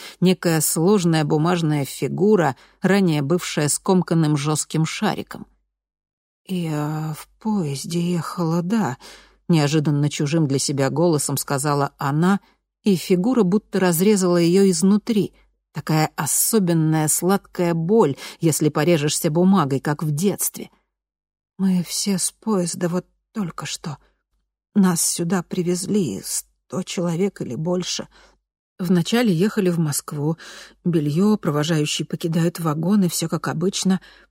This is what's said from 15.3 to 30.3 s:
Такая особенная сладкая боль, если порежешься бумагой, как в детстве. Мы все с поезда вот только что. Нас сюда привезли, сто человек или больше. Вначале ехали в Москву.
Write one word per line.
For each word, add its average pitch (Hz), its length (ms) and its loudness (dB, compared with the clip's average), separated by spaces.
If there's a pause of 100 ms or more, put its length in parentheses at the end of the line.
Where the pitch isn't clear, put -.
Такая 156 380 0
особенная 160 920 2
сладкая 175 680 0
боль, 165 420 2 (220)
если 156 300 0
порежешься 151 600 0
бумагой, 160 500 2
как 151 220 -4
в 156 80 -2
детстве. 170 640 -4 (880)
Мы 185 240 0
все - 340 -4
с - 140 -4
поезда 185 580 -2
вот 180 160 -4 (260)
только 165 360 -8
что. - 320 -12 (720)
Нас 185 300 4
сюда 175 400 -2
привезли, 180 800 -2
сто - 560 -10
человек 175 600 -4
или 190 120 -6
больше. 175 540 -4 (720)
Вначале 190 520 2
ехали 185 380 0
в 170 80 0
Москву. 151 600 -4 (440)